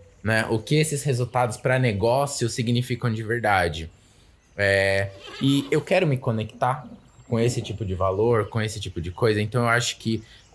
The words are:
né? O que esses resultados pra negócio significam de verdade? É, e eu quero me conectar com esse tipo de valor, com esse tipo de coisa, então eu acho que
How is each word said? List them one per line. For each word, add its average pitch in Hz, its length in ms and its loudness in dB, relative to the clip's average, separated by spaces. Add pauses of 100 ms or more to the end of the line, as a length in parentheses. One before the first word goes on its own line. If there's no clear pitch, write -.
(220)
né? 110 280 2
O 113 80 2
que - 160 -2
esses 151 300 0
resultados 123 520 0
pra 131 220 0
negócio 120 680 0
significam 120 640 -2
de 110 100 -4
verdade? 98 640 0 (680)
É, 98 540 2 (300)
e 139 300 2
eu 151 100 2
quero 185 260 2
me 139 100 2
conectar 123 720 -2 (420)
com 117 100 0
esse 120 240 2
tipo 104 220 -6
de 92 100 -4
valor, 98 540 2
com 117 120 -2
esse 107 200 -4
tipo - 200 -8
de 82 100 -6
coisa, 107 300 2
então 107 220 0
eu 120 60 2
acho 120 300 0
que 110 240 -4 (320)